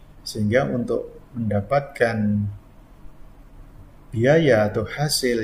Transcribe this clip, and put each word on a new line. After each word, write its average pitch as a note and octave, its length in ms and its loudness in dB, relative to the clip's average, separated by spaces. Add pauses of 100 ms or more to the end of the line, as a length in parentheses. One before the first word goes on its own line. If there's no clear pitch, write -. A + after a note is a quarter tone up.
(260)
Sehingga A2+ 400 0
untuk A#2+ 560 -4 (160)
mendapatkan G#2+ 1120 0 (1600)
biaya A#2 560 4
atau G#2+ 160 -2
hasil B2+ 580 -2